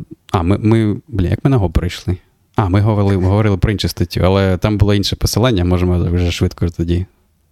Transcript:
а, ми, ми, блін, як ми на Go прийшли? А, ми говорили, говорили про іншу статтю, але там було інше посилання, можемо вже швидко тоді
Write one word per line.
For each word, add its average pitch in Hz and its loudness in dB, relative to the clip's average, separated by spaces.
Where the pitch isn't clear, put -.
а, 95 0
ми, 90 0
ми, 110 0
блін, 90 -2
як - -2
ми 143 2
на 131 2
Go 90 0
прийшли? 90 -4
А, 107 0
ми 95 2
говорили, 101 2
говорили 98 2
про 107 0
іншу 95 -2
статтю, - -4
але 95 2
там 107 0
було 101 2
інше 98 -2
посилання, 104 0
можемо 90 2
вже 87 0
швидко 87 -2
тоді 85 -2